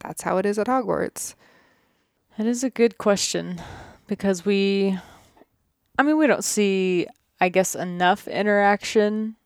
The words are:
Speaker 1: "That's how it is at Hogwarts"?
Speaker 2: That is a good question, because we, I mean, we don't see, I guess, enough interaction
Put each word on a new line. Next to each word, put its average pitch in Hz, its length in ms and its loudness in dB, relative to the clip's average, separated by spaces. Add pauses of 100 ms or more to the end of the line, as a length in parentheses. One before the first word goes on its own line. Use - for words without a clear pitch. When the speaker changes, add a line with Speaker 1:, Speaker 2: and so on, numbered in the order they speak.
Speaker 1:
"That's - 200 -12
how 180 160 0
it 190 80 0
is 208 120 -2
at 208 80 -2
Hogwarts"? 240 680 -2 (1040)
Speaker 2:
That 214 100 -4
is 240 180 -2
a 254 60 -2
good 233 280 2
question, 180 640 0 (480)
because 190 360 -2
we, 196 540 2 (1000)
I 247 60 6
mean, 302 140 2
we 311 100 4
don't 208 180 0
see, 190 600 0 (340)
I 185 80 2
guess, 185 280 0
enough 180 500 0
interaction 208 1200 0